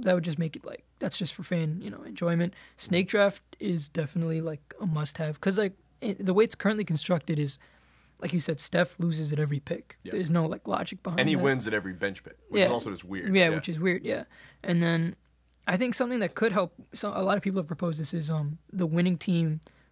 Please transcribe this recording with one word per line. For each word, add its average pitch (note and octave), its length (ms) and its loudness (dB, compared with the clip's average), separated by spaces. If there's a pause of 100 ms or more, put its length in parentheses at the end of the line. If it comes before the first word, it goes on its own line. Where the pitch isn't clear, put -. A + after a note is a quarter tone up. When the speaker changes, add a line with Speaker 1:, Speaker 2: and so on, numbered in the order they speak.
Speaker 1:
that F#3 140 4
would E3+ 80 0
just E3 120 -4
make D#3+ 200 -2
it, - 80 -14
like, - 180 -14 (160)
that's - 180 -2
just E3+ 160 -2
for F3+ 120 -10
fan, D#3+ 360 -2
you A3+ 80 -10
know, - 140 -12
enjoyment. E3+ 520 0 (220)
Snake F3+ 320 2
draft G3+ 340 4 (180)
is E3+ 280 -2
definitely, E3 520 -2
like, D#3+ 400 -8
a G#3 60 -2
must-have. D3+ 540 -2
'Cause, F#3+ 180 0
like, G3+ 160 2 (280)
i-, A3 160 -2
the F#3 160 2
way G#3 80 8
it's - 140 0
currently G#3+ 280 0
constructed D#3+ 540 0
is, C#3+ 220 -2 (600)
like F3 120 -4
you F3 80 2
said, D3+ 180 -2
Steph - 400 0
loses D#3+ 340 0
at D3 60 0
every C#3+ 220 0
pick. - 420 -8
Speaker 2:
Yeah. F3+ 120 -8
Speaker 1:
There's F#3 140 -2
no, E3 180 4
like, - 200 -6
logic - 380 -4
behind D#3+ 160 0
Speaker 2:
And C3 80 4
he D3+ 80 4
Speaker 1:
that. B2+ 60 2
Speaker 2:
wins C3 260 2
at A2 40 0
every F#2+ 200 0
bench F#2+ 320 -4
pick, - 120 -18 (120)
which - 100 0
Speaker 1:
Yeah. F#3 80 8
Speaker 2:
is - 60 4
also - 180 -2
just F2+ 140 -8
weird. F#2+ 280 -6
Speaker 1:
Yeah, F#3 160 8
Speaker 2:
Yeah. D#3+ 60 2
Speaker 1:
which - 140 -4
is E3 100 -4
weird, F3+ 260 0
yeah. - 200 -4 (400)
And E3+ 180 2
then E3 320 2 (540)
I F3+ 80 2
think B3 180 0
something B3 240 0
that F#3+ 160 -2
could A3+ 160 2
help, F3+ 240 0 (200)
so G#3 200 -4
a F#3+ 80 -2
lot G3 140 2
of - 80 -2
people F#3+ 160 0
have D3+ 80 -4
proposed E3 320 -4
this, D3+ 120 -6
is, D#3 160 -2
um, D3+ 300 -2 (140)
the F3+ 160 0
winning F3 300 2
team, E3 420 2 (320)